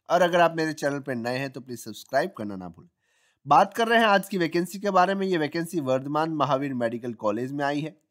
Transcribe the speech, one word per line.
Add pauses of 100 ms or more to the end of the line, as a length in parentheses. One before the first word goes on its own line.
और
अगर
आप
मेरे
चैनल
पर
नए
हैं
तो
प्लीज
सब्सक्राइब
करना
ना
भूलें। (580)
बात
कर
रहे
हैं
आज
की
वैकेंसी
के
बारे
में।
ये
वैकेंसी
वर्धमान
महावीर
मेडिकल
कॉलेज
में
आई
है। (140)